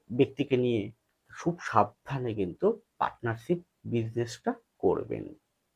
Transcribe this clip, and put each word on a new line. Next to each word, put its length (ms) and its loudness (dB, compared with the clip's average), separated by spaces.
ব্যক্তিকে 460 2
নিয়ে 180 2
খুব 160 -2
সাবধানে 600 0
কিন্তু 260 0
পার্টনারশিপ 580 -2
বিজনেসটা 600 -2
করবেন। 460 0